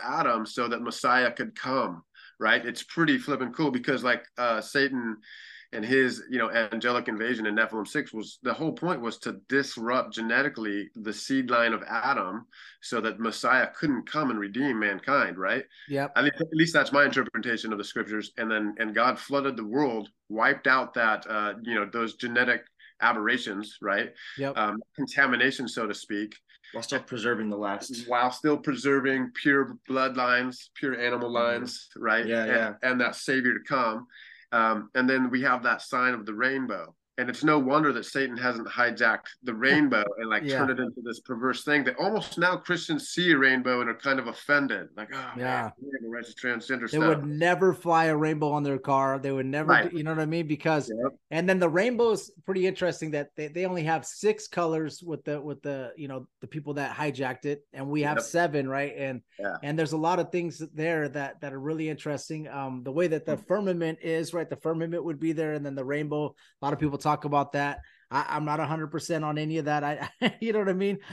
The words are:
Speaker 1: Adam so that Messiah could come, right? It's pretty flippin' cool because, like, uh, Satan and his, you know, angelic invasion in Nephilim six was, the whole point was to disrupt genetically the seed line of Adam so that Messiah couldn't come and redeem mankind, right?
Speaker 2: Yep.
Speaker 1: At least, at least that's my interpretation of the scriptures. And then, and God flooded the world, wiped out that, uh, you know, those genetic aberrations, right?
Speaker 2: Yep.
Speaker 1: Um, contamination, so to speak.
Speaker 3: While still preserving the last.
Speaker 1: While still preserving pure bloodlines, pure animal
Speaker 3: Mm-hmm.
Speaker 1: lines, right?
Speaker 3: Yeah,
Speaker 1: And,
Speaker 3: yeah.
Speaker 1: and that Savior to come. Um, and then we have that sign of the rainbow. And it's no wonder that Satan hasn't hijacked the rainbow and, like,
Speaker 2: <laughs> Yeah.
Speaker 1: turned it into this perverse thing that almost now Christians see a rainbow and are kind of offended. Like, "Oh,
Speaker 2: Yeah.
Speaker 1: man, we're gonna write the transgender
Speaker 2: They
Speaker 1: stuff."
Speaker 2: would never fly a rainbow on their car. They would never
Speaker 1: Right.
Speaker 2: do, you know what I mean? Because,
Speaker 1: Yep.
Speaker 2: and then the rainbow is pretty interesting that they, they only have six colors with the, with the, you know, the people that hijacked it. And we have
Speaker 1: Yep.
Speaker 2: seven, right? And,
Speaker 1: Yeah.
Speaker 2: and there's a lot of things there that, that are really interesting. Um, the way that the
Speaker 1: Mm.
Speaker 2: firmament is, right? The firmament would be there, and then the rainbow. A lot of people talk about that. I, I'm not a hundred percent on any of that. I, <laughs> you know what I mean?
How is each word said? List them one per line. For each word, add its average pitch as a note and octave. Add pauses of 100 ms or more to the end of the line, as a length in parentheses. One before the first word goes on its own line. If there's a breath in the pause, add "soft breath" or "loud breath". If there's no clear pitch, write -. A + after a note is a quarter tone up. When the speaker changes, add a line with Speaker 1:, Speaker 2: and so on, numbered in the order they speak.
Speaker 1:
Adam B2
so A#2+
that A#2
Messiah B2
could A2+
come, A2+ (360 loud breath)
right? A#2
It's A#2+
pretty D3+
flippin' B2+
cool D3+
because, B2+
like, A#2+ (120)
uh, A#2
Satan B2 (560 loud breath)
and G#2+
his, B2
you B2+
know, A2+
angelic A#2
invasion A2
in G#2
Nephilim A2
six -
was, G#2
the B2
whole D3
point E3
was A2+
to - (100)
disrupt B2
genetically A2+
the G#2+
seed C3
line A#2
of G2+
Adam A2 (380 loud breath)
so A#2
that G#2
Messiah A#2
couldn't C3+
come D3+
and A2
redeem A2+
mankind, G#2
right? G#2 (260 loud breath)
Speaker 2:
Yep. C#3
Speaker 1:
At B2+
least, D3
at D#3+
least D#3+
that's C#3+
my C#3+
interpretation A#2
of G#2
the G2+
scriptures. G#2+
And A2
then, G#2+
and A2
God A#2+
flooded C3+
the A2+
world, A2+ (200)
wiped B2
out C3
that, A2
uh, G#2
you A#2
know, G2+
those A2+
genetic A#2+ (400 soft breath)
aberrations, A2
right? G#2 (260 loud breath)
Speaker 2:
Yep. C3+
Speaker 1:
Um, G#2 (180)
contamination, C3+
so A2
to G#2
speak. G#2+ (380 loud breath)
Speaker 3:
While A#2
still C3+
preserving A2
the G2+
last. G#2
Speaker 1:
While A#2+
still D3+
preserving C3+
pure C3+ (120)
bloodlines, B2+
pure B2+
animal A#2+
Speaker 3:
Mm-hmm. A#2+ (260)
Speaker 1:
lines, -
right? A2+
Speaker 3:
Yeah, A2+
Speaker 1:
And, A2
Speaker 3:
yeah. A2+ (100)
Speaker 1:
and B2+
that A#2
Savior B2+
to -
come. B2 (440 loud breath)
Um, A2+
and B2+
then C3
we B2
have A#2+
that A#2
sign B2+
of G#2+
the G#2+
rainbow. A#2 (240)
And B2
it's B2
no D3+
wonder C#3
that A2+
Satan C3
hasn't A#2
hijacked A#2 (160)
the C3+
rainbow B2+ (140)
and, A2+
like, G#2
Speaker 2:
<laughs> -
Yeah. C3+
Speaker 1:
turned C3
it B2
into B2
this A2+
perverse B2
thing D3
that B2
almost F#3
now F3+
Christians E3+
see F3
a C#3+
rainbow B2+
and A#2
are -
kind C3+
of B2
offended. A#2 (100)
Like, G#2+
"Oh, C3
Speaker 2:
Yeah. B2
Speaker 1:
man, B2
we're C3+
gonna A2+
write A#2
the -
transgender A#2+
Speaker 2:
They D3
Speaker 1:
stuff." D#3
Speaker 2:
would C#3+
never E3+
fly E3
a D#3
rainbow D3+
on D3
their C#3
car. C3+
They C3+
would C3+
never D3
Speaker 1:
Right. C3
Speaker 2:
do, F3+
you D#3
know D#3
what D#3
I D#3
mean? D#3+
Because, D3+
Speaker 1:
Yep. A#2 (180)
Speaker 2:
and E3
then F#3
the F3
rainbow A3+
is - (160)
pretty F#3
interesting E3+
that D3
they, D3+
they F3
only F3+
have D#3+
six G#3
colors D#3+
with D3+
the, D3
with C#3+
the, C3+
you D3
know, C3 (140)
the B2
people D3
that C#3
hijacked C3+
it. C#3+ (100)
And C#3
we D3+
have D3
Speaker 1:
Yep. C#3+
Speaker 2:
seven, D3+
right? C#3
And, C3+ (160 soft breath)
Speaker 1:
Yeah. G2
Speaker 2:
and D3
there's D#3
a D#3+
lot E3
of E3+
things F3 (160)
there D#3
that, C#3
that C#3
are C3+
really D#3
interesting. D3+
Um, C3+
the C3
way E3+
that D#3
the G3+
Speaker 1:
Mm. -
Speaker 2:
firmament F3
is, D#3+
right? D#3+
The C#3+
firmament E3
would D3+
be D#3+
there, D3+
and D3
then C#3
the C3+
rainbow. D3
A -
lot D3
of D3
people D3
talk D3+
about C#3+
that. C#3+ (300 soft breath)
I, C#3+
I'm D3+
not D3+
a D3
hundred D#3
percent D#3
on D3+
any D#3
of D3
that. D3
I, D3 (120)
<laughs> -
you A3
know G#3+
what G3
I F#3
mean? G3 (140 loud breath)